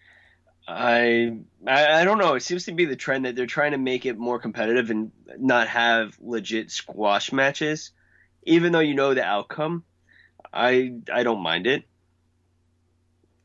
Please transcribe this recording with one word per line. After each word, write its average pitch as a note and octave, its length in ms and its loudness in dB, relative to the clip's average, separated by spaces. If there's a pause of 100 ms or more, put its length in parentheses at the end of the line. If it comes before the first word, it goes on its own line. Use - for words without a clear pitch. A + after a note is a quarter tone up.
(680)
I, A#2 720 2 (280)
I, D3 340 4
I E3+ 40 4
don't G3+ 140 4
know. E3+ 160 4
It B2+ 80 -2
seems F3 240 -6
to F3+ 60 -10
be E3+ 120 2
the C3+ 120 -2
trend C3+ 280 -2
that B2 100 -4
they're B2 120 -4
trying D3 260 0
to C#3+ 60 -2
make B2+ 260 -2
it A#2+ 140 -4
more A#2+ 200 -4
competitive A#2 520 0
and A2 200 -4 (280)
not A#2+ 300 2
have A#2 520 0
legit A2 500 -6
squash - 600 -2
matches, C#3 600 -2 (500)
even E3+ 300 4
though E3 80 4
you D3+ 140 2
know C#3 200 2
the - 100 0
outcome. D3+ 600 -4 (680)
I, B2+ 440 0 (160)
I B2 100 2
don't A2+ 180 0
mind F2 260 -2
it. C3 180 -2 (1600)